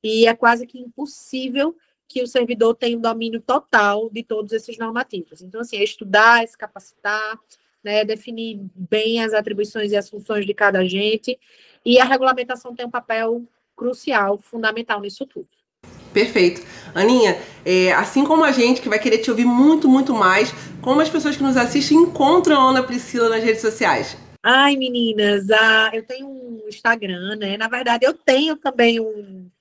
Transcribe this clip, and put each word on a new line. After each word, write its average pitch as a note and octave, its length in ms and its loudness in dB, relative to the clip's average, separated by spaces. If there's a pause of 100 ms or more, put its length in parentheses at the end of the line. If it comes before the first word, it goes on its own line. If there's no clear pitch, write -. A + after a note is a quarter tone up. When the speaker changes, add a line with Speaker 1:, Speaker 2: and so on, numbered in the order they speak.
Speaker 1:
e A3 240 4
é A3+ 60 2
quase A#3 320 2
que B3 140 -20
impossível C4 960 -6 (320)
que B3+ 160 -6
o A#3+ 40 -6
servidor A#3 480 0
tenha A#3+ 220 -4
um A3+ 40 -8
domínio A3+ 380 -4
total A3 680 0
de A3 140 -10
todos G#3+ 280 -8
esses A3+ 280 -8
normativos. A3+ 640 -8
Então, F#3 180 -14
assim, A#3 160 -10
é G3+ 60 0
estudar, A3 600 2
é A3+ 40 -6
se - 100 -20
capacitar, G#3+ 800 -10 (440)
né, G#3 200 0
definir A3 560 -8 (160)
bem G#3+ 480 -2
as A3 100 -2
atribuições G#3+ 580 -4
e G#3 60 0
as G3+ 120 -4
funções G#3 360 -6
de G3+ 80 -4
cada G3 260 2
agente, G#3 600 -2 (460)
e A#3+ 140 6
a C4 60 6
regulamentação B3+ 680 -2
tem A#3+ 100 -10
um A#3+ 60 -12
papel A#3 520 -4 (320)
crucial, B3+ 680 -2
fundamental A3+ 600 -6
nisso G3+ 240 -12
tudo. - 220 -18 (640)
Speaker 2:
Perfeito. F#3+ 480 2 (340)
Aninha, G#3 420 4 (260)
é, F#3 300 2
assim G#3+ 320 0
como D#4+ 180 4
a D4 80 4
gente, B3+ 300 2
que - 80 -6
vai G#3 100 0
querer A3+ 200 2
te - 100 -4
ouvir A#3 160 0
muito, C#4+ 420 4
muito C4 260 4
mais, G#3+ 380 2 (300)
como C4+ 200 2
as D#4+ 80 2
pessoas D4+ 280 -2
que C#4 60 -2
nos C4+ 120 2
assistem C4+ 440 2
encontram F4 600 4
a C4 120 6
Ana C4 120 2
Priscila B3 460 -2
nas A3 140 0
redes A3 180 0
sociais? G3+ 560 -2 (240)
Speaker 1:
Ai, C#4 340 2
meninas, G#3+ 760 -2
ah, A3 420 4
eu A3+ 100 -6
tenho C4 240 -12
um B3 400 -16
Instagram, G#3 680 -6
né? G3+ 220 -6
Na A3 100 -6
verdade, A#3+ 380 -2
eu C#4 80 2
tenho C#4+ 440 0
também A#3+ 420 0
um G3+ 480 -10 (140)